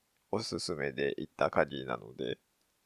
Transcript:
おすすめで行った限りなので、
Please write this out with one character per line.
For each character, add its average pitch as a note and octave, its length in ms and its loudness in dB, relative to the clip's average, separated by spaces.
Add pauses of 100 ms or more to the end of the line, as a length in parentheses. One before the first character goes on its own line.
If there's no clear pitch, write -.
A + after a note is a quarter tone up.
(320)
お G2+ 80 2
す F#2+ 200 -4
す F2+ 160 -2
め C#2+ 160 0
で C#2 260 2
行 - 120 -6
っ - 40 -20
た - 160 4
限 C#2+ 300 2
り C2 60 -6
な B1 120 -2
の - 180 -12
で、 B1 220 -2 (480)